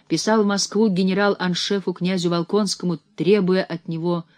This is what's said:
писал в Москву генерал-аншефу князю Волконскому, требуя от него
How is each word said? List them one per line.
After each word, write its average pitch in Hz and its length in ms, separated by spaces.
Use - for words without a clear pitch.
писал 214 360
в - 20
Москву 202 440
генерал-аншефу 190 1040
князю 180 360
Волконскому, 175 680
требуя 185 480
от - 240
него 170 380